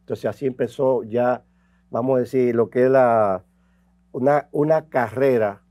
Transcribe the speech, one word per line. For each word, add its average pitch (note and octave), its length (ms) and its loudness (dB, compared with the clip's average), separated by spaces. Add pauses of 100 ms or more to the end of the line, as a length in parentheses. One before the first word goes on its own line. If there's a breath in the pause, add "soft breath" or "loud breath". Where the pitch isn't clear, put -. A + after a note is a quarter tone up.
Entonces, - 260 -10
así A2+ 200 -6
empezó B2+ 560 -2
ya, A#2+ 420 -2 (460)
vamos B2+ 280 -2
a - 20 0
decir, B2 340 0
lo A#2 160 0
que B2 140 2
es C3 60 2
la, A2+ 540 2 (680)
una, C#3+ 400 0
una D#3 360 0
carrera A#2+ 840 0